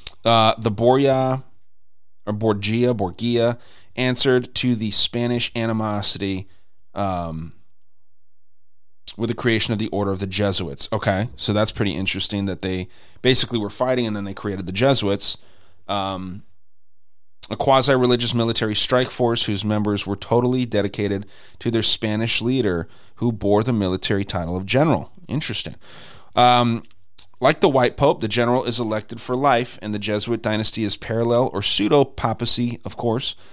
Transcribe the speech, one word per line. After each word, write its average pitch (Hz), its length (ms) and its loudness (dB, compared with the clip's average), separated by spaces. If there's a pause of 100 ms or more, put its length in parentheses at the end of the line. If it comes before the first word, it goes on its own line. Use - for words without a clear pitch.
(260)
Uh, 113 320 6
the 113 140 0
Borgia, 131 720 4 (800)
or 104 80 -2
Borgia, 110 600 2
Borgia 117 640 2 (380)
answered 127 600 4
to 123 180 2
the 110 160 0
Spanish 120 640 2
animosity, 107 920 -2 (480)
um, 85 580 -4 (1600)
with 110 140 -2
the 113 60 -2
creation 113 380 2
of 101 60 -2
the 107 100 -4
Order 98 200 0
of 95 100 -2
the 98 60 -2
Jesuits. 92 640 -2
Okay, 107 440 0
so - 180 -2
that's 107 180 2
pretty 101 200 -2
interesting 98 540 -2
that 95 180 -4
they 92 240 -2 (340)
basically 123 380 4
were 104 100 -2
fighting 127 380 0
and 107 80 -2
then 101 80 -4
they 98 100 -6
created 95 320 -6
the 90 60 -6
Jesuits. 107 680 2 (500)
Um, 95 540 -4 (1120)
a 110 40 -4
quasi-religious 123 800 4
military 113 420 0
strike 127 340 2
force 117 360 0
whose 104 200 -2
members 104 400 0
were 98 100 -2
totally 123 500 0
dedicated 101 600 -2 (340)
to 117 120 -2
their 113 120 2
Spanish 110 580 2
leader 110 460 0 (280)
who 120 160 0
bore 104 320 2
the 123 100 0
military 98 500 0
title 87 320 -2
of 95 100 -4
general. 123 460 2 (160)
Interesting. - 480 -4 (600)
Um, 120 480 6 (580)
like 139 200 4
the 190 80 8
white 127 280 4
pope, 147 240 4
the 113 60 -2
general 123 380 2
is 117 140 -2
elected 110 400 -4
for 123 160 -4
life, 127 460 2
and 107 120 -4
the 104 60 -2
Jesuit 107 420 -2
dynasty 110 420 0
is 101 140 0
parallel 117 540 2
or 101 120 -2
pseudo-papacy, 120 1200 2
of - 120 -10
course. 117 380 -2 (180)